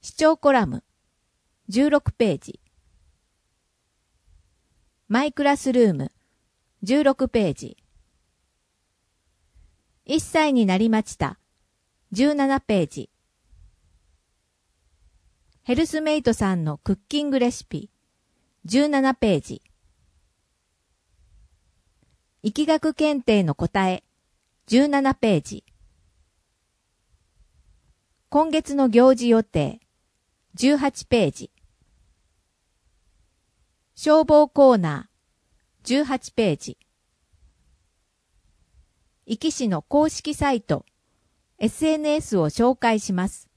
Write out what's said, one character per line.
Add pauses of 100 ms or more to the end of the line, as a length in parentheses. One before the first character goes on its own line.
視
聴
コ
ラ
ム。 (840)
十
六
ペ
ー
ジ。 (2500)
マ
イ
ク
ラ
ス
ル
ー
ム。 (680)
十
六
ペ
ー
ジ。 (2250)
一
歳
に
な
り
ま
し
た。 (760)
十
七
ペ
ー
ジ。 (2500)
ヘ
ル
ス
メ
イ
ト
さ
ん
の
ク
ッ (100)
キ
ン
グ
レ
シ
ピ。 (760)
十
七
ペ
ー
ジ。 (2750)
疫
学
検
定
の
答
え。 (640)
十
七
ペ
ー
ジ。 (2750)
今
月
の
行
事
予
定。 (720)
十
八
ペ
ー
ジ。 (2500)
消
防
コ
ー
ナ (760)
ー。
十
八
ペ
ー
ジ。 (2500)
壱
岐
市
の
公
式
サ
イ
ト。 (760)
エ
ス
エ
ヌ
エ
ス
を
紹
介
し
ま
す。